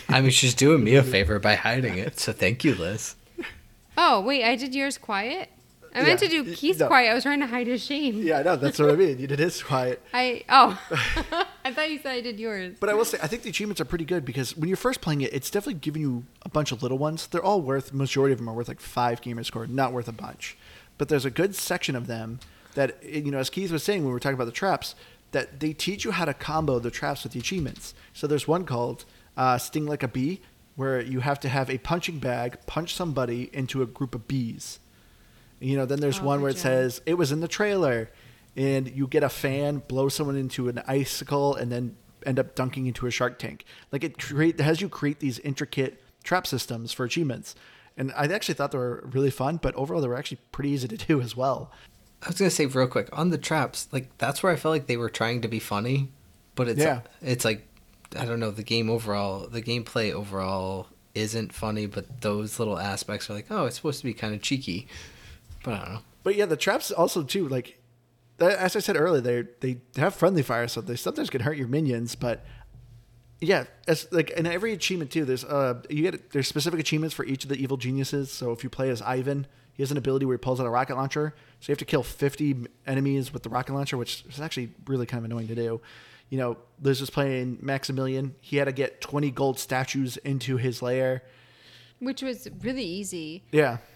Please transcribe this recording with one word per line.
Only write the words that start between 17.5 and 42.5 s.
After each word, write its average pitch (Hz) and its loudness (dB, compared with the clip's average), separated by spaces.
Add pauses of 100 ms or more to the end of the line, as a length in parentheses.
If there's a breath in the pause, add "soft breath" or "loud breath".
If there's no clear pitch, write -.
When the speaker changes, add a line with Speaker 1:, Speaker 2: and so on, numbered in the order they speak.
Speaker 1:
worth, 135 -2
majority 135 2
of 120 2
them 117 -6
are 113 -6
worth, 117 -4
like, 127 -12
five 120 0
gamer 117 -6
score, 113 -6
not 127 0
worth 120 -4
a 117 -8
bunch. - -12 (400 loud breath)
But 143 -2
there's 143 4
a 135 0
good 185 2
section - -2
of 123 -4
them 113 -8 (340 loud breath)
that, 135 0
you 151 -4
know, 139 -2
as 131 -2
Keith 190 -4
was 160 0
saying 202 0
when 143 2
we 127 0
were 123 -2
talking 139 0
about 127 0
the 117 -6
traps, - 0 (380 loud breath)
that 139 -2
they 156 0
teach 202 -4
you 226 -2
how 175 0
to 147 0
combo 151 0
the 117 -2
traps 147 -4
with - -8
the - -6
achievements. 147 -4 (220 loud breath)
So - -4
there's 143 2
one 175 4
called, 123 -2 (320 soft breath)
uh, 127 4
Sting 151 -2
Like 147 -2
a 135 0
Bee, 139 -2 (340 soft breath)
where 135 0
you 127 -2
have 139 0
to 139 -4
have 127 0
a 131 -2
punching 165 -2
bag 123 -2 (100)
punch - -6
somebody 127 -2
into 131 -2
a 123 0
group 120 -6
of 117 -8
bees. 120 -4 (840 soft breath)
You 135 0
know, 135 2
then 139 0
there's 139 2
Speaker 3:
Oh, 135 -4
Speaker 1:
one 139 4
Speaker 3:
good 143 0
Speaker 1:
where 139 2
it 131 2
Speaker 3:
job. - -8
Speaker 1:
says, 131 2
"It 160 2
was 160 2
in 151 0
the 165 -2
trailer," 165 2 (460 loud breath)
and 135 2
you 135 2
get 147 4
a 139 4
fan, 143 -2
blow 131 2
someone 139 -2
into 131 -2
an 120 -4
icicle, 143 0
and 120 -2
then 123 -4 (280)
end 131 2
up 131 0